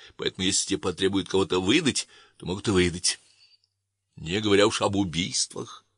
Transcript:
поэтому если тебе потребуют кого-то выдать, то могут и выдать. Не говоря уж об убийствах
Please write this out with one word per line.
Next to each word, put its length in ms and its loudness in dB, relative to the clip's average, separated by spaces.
поэтому 300 -4
если 200 0
тебе 120 -2
потребуют 500 -2
кого-то 340 0
выдать, 460 0
то 80 -20
могут 240 -6
и 20 2
выдать. 480 0
Не 240 -4
говоря 260 6
уж 160 0
об 140 0
убийствах 880 -4